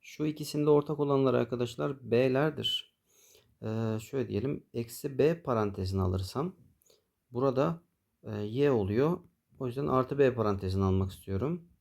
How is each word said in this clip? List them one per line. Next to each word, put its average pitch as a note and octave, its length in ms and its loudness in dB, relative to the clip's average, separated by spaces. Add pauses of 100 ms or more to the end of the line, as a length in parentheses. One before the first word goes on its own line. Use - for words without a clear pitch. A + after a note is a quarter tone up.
Şu - 260 -6
ikisinde D3+ 440 0
ortak D3 300 4
olanlar C3+ 340 4
arkadaşlar B2 760 -2
B'lerdir. C3 840 0 (680)
Ee, A2 380 -2
şöyle B2 280 -4
diyelim. A2 460 -4
Eksi B2+ 440 -8
B E3 240 4
parantezini G2+ 600 0
alırsam F#2+ 540 -2 (760)
burada, C3+ 520 0 (400)
e, G#2+ 140 -8
Y A2 340 0
oluyor. B2 480 2 (400)
O C3+ 80 -6
yüzden C3 200 -6
artı C3 320 0
B C3+ 160 4
parantezini G2 500 0
almak F#2+ 280 2
istiyorum. C3 560 -6 (120)